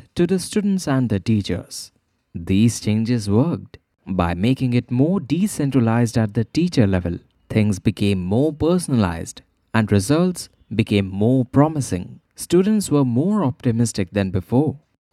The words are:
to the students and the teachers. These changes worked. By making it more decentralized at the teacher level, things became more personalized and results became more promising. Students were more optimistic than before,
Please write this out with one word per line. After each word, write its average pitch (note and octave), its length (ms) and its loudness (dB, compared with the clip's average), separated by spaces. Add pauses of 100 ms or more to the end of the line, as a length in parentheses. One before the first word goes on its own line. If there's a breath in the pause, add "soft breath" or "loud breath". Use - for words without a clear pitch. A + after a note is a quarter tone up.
(160)
to F3 100 2
the F#3 140 0
students G3 480 -2
and C3 220 0
the G2+ 100 0
teachers. - 720 -4 (420)
These F#2+ 460 0
changes G#2+ 500 -2
worked. A2 480 0 (300)
By F2 260 0
making A#2+ 400 0
it A#2+ 160 0
more D3+ 300 0
decentralized B2+ 960 0
at A2 160 0
the A2+ 120 -2
teacher D#3 420 2
level, F2 320 -2 (300)
things G#2 280 2
became G2 460 -2
more B2+ 300 0
personalized C3+ 880 -2 (320)
and A2 180 2
results D3 580 2 (240)
became G2+ 360 0
more A#2 340 2
promising. C3+ 760 0 (140)
Students F#3+ 540 0
were C#3+ 140 2
more D#3+ 400 0
optimistic A2+ 680 -2
than G2 200 0
before, C3 480 -2 (340)